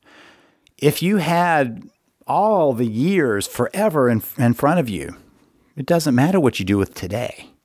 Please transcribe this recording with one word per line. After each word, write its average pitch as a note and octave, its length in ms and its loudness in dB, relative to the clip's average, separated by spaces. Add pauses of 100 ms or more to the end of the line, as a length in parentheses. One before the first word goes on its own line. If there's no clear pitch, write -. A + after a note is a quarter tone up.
(760)
If D3 240 0
you G3 160 2
had E3 720 0 (380)
all F3 460 2
the A#2+ 120 -2
years A#2+ 640 0
forever D3+ 600 0
in, A2+ 140 0 (140)
in A#2+ 180 2
front D3 260 0
of A#2+ 80 -4
you, D2+ 260 -8 (600)
it C#3 80 -8
doesn't D#3 300 0
matter D#3+ 220 2
what C3 220 0
you G2 60 -4
do G2 120 2
with G2 160 -2
today. - 580 -10 (140)